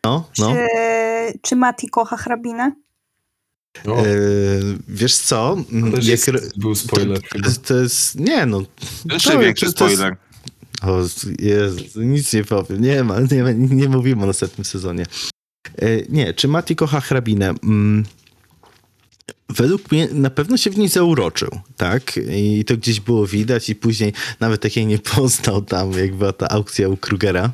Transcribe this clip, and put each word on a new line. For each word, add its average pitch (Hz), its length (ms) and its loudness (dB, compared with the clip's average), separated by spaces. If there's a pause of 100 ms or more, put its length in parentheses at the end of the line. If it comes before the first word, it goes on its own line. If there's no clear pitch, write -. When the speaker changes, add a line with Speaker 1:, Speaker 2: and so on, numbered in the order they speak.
Speaker 1:
No, 147 240 0 (100)
no. 214 140 2
Speaker 2:
Czy, 226 880 -2
czy - 140 -2
Mati 247 340 0
kocha 226 280 -2
hrabinę? 240 540 -4 (1160)
Speaker 3:
O. 113 120 0
Speaker 1:
E, 110 60 4 (840)
wiesz 104 280 0
co? 123 420 0 (140)
Mm, 113 200 0
Speaker 3:
To 127 60 0
też 117 100 0
Speaker 1:
jak 113 40 4
Speaker 3:
jest, 117 160 2
Speaker 1:
ro-, 127 120 0 (180)
Speaker 3:
był 107 180 -2
spoiler 101 460 0
Speaker 1:
to, - 100 -20
Speaker 3:
chyba. 104 180 -2 (180)
Speaker 1:
to 131 100 2
jest... - 420 0
Nie 220 260 2
no. 101 180 0 (480)
Speaker 4:
Jeszcze 175 200 2
Speaker 1:
To, 285 80 6
Speaker 4:
większy 180 340 2
Speaker 1:
to - 160 4
jest 98 80 4
Speaker 4:
spoiler. 196 180 0 (680)
Speaker 1:
O 92 160 2 (420)
Jezu, 101 600 0
nic 135 320 0
nie 107 100 2
powiem. 98 380 -2
Nie 135 220 2
ma, 104 120 0 (160)
nie 131 120 2
ma, 127 80 2
nie 131 380 2
mówimy 127 340 2
o - 20 0
następnym 95 400 -4
sezonie. 90 400 -6 (720)
E, 113 320 2
nie, 131 240 0
czy - 140 0
Mati 165 280 0
kocha 147 260 0
hrabinę? 107 520 0 (100)
Mm, 104 400 4 (1500)
według 160 420 0
mnie 160 200 2
na 139 180 2
pewno 170 280 0
się - 120 0
w 196 80 -2
niej 208 120 2
zauroczył, 160 600 2 (280)
tak? 95 420 -2 (120)
I 107 340 0
to 117 120 0
gdzieś 110 220 -2
było 107 280 0
widać 107 420 -2
i 107 60 -2
później 107 380 0 (260)
nawet 110 240 0
jak 104 120 -2
jej 113 100 0
nie 107 140 2
poznał 110 640 0
tam, 95 300 -2
jak 95 240 0
była 98 180 0
ta - 160 -4
aukcja 101 400 0
u 95 80 0
Krugera. 98 560 0